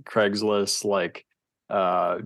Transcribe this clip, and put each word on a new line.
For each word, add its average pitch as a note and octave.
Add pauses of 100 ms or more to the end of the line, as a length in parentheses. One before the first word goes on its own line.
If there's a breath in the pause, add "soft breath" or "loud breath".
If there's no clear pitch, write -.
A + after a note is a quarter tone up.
Craigslist, G#2
like, F#2+ (440)
uh, F2+